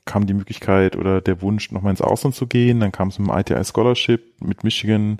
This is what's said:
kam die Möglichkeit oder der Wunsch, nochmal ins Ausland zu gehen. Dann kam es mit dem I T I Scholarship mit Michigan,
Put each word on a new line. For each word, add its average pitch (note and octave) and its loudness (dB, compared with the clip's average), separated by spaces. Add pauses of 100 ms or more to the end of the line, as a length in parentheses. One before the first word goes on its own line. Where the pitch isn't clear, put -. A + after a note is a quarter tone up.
kam G#2 0
die G2 0
Möglichkeit F#2+ 0
oder F#2+ 0
der F#2 -2
Wunsch, G#2 -2
nochmal G2 -2
ins F#2 -2
Ausland C3 0
zu C3 -6
gehen. A#2+ 2
Dann G2+ 0
kam F#2+ -2
es F#2+ -8
mit G2+ -2
dem - 0
I G2 0
T - -2
I B1 0
Scholarship - 0
mit - -6
Michigan, G#2+ 0